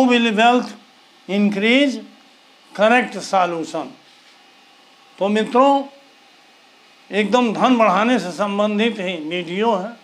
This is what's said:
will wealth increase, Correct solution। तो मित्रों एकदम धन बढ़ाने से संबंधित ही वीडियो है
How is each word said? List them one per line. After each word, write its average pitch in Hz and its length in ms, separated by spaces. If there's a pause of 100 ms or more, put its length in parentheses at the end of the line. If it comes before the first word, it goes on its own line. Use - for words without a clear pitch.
will 233 260
wealth 233 400 (560)
increase, 208 680 (760)
Correct 220 480
solution। 165 720 (1300)
तो 190 100
मित्रों 254 540 (1300)
एकदम 214 440
धन 240 240
बढ़ाने 220 400
से 180 140
संबंधित 208 640
ही 185 220
वीडियो 180 540
है 190 160 (140)